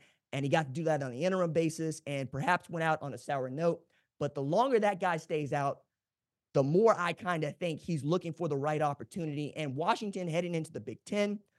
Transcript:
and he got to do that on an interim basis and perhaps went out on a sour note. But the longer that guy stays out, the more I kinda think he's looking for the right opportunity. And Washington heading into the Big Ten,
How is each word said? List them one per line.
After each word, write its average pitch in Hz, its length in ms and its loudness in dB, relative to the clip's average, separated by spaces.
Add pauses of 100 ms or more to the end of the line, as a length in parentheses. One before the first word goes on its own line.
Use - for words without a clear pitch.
(340)
and 139 100 -2
he - 60 0
got 160 160 4
to 131 60 -10
do 160 120 -4
that 156 180 2
on 131 100 -6
an 120 60 -8
interim 175 360 0
basis 160 520 0
and 139 240 -4
perhaps 170 380 0
went 165 160 -4
out 160 160 2
on 135 140 -8
a 113 40 -10
sour 135 300 -4
note. 165 320 0 (400)
But 143 140 -2
the 143 80 -4
longer 220 380 4
that 202 200 0
guy 175 160 0
stays 151 380 -4
out, 139 240 0 (760)
the 143 100 6
more 185 360 6
I 175 160 0
kinda 165 380 -2
think 160 280 -4
he's 160 220 -2
looking 165 300 0
for 170 160 -4
the 143 80 0
right 151 260 0
opportunity. 147 760 -4
And 143 200 -4
Washington 190 500 -2
heading 170 280 -2
into 160 180 -2
the 123 80 -6
Big 110 240 -10
Ten, 208 340 0 (200)